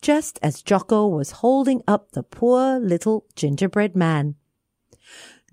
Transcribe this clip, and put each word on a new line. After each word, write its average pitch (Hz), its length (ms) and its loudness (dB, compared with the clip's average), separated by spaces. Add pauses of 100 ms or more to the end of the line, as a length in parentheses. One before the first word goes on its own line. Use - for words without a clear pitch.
just - 420 0
as - 200 -2
Jocko 208 440 0
was 151 360 -4
holding 262 440 2
up - 260 -2
the 127 100 -8
poor 254 560 0
little 214 480 -2 (100)
gingerbread 180 580 -2
man. 156 420 0 (1160)